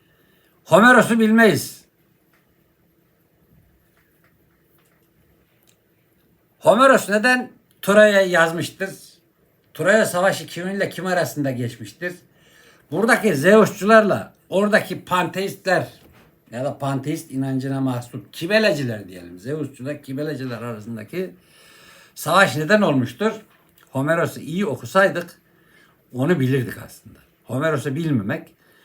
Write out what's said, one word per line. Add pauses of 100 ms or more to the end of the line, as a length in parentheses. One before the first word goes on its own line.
(680)
Homeros'u
bilmeyiz. (4000)
Homeros
neden (300)
Troya'yı
yazmıştır? (840)
Troya
Savaşı
kiminle
kim
arasında
geçmiştir? (760)
Buradaki
Zeusçularla (140)
oradaki
panteistler (600)
ya
da
panteist
inancına
mahsup
Kibeleciler
diyelim.
Zeusçular,
Kibeleciler
arasındaki (800)
savaş
neden
olmuştur? (580)
Homeros'u
iyi
okusaydık (720)
onu
bilirdik
aslında. (260)
Homeros'u
bilmemek (300)